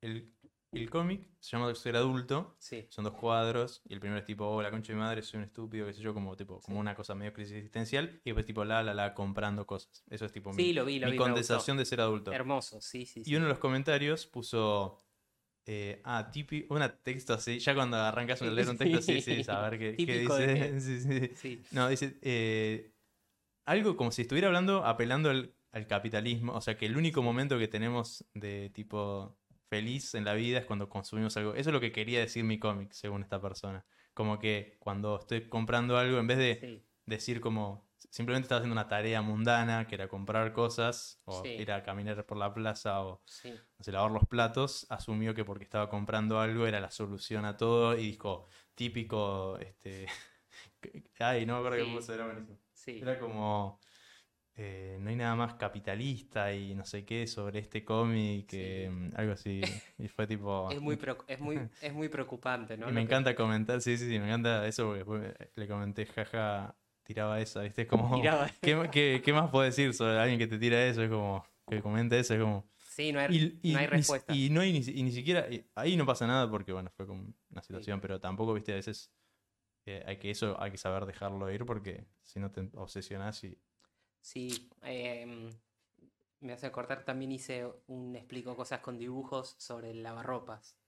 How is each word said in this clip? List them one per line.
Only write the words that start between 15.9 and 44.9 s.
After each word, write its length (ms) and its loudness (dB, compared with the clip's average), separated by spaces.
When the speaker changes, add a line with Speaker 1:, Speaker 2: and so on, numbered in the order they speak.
Speaker 1:
ah, 280 -2
típico, 440 -4
un 80 2
texto 300 -2
así, 260 -2
ya 140 2
cuando 240 2
arrancas 440 0
a 40 -2
leer 240 2
un 80 -2
texto 220 6
así, 140 2
Speaker 2:
<laughs> 80 4
Sí. 160 0
Speaker 1:
sí, 80 0
saber 340 0
qué, 160 -2
qué 100 2
Speaker 2:
Típico 300 2
de 120 4
Speaker 1:
dice. 260 4
Speaker 2:
que 60 2
Speaker 1:
<laughs> 20 -2
Sí, 180 -2
sí. 360 0
Speaker 2:
Sí. 360 -10
Speaker 1:
No, 160 4
dice, 340 0
eh, 680 0
algo 320 4
como 140 2
si 120 -2
estuviera 240 4
hablando, 380 4
apelando 460 4
al, 240 -2
al 160 -6
capitalismo, 680 0
o 80 -4
sea, 160 -2
que 80 -2
el 120 2
único 260 4
momento 340 2
que 100 2
tenemos 580 -2
de 340 -6
tipo 680 -6
feliz 440 -4
en 120 -2
la 100 2
vida 240 2
es 60 -8
cuando 240 -4
consumimos 480 -2
algo. 180 0
Eso 160 0
es 20 2
lo 80 4
que 100 -2
quería 280 0
decir 240 0
mi 160 0
cómic, 320 -2
según 320 -6
esta 180 -6
persona. 420 -8
Como 260 0
que 400 -2
cuando 400 -2
estoy 300 -4
comprando 480 2
algo, 220 4
en 80 2
vez 100 4
de 240 4
Speaker 2:
Sí. 240 -14
Speaker 1:
decir 340 -4
como, 480 -2
simplemente 340 0
estaba 140 2
haciendo 160 -2
una 120 0
tarea 360 2
mundana, 640 2
que 80 -8
era 120 -6
comprar 460 0
cosas, 720 0
o 180 -6
Speaker 2:
Sí. 140 -8
Speaker 1:
ir 140 -4
a 120 -2
caminar 440 -4
por 100 -6
la 160 -2
plaza, 480 -2
o 240 -8
Speaker 2:
Sí. 240 -16
Speaker 1:
no 340 -18
sé, 80 -8
lavar 200 4
los 160 6
platos, 600 0
asumió 440 -2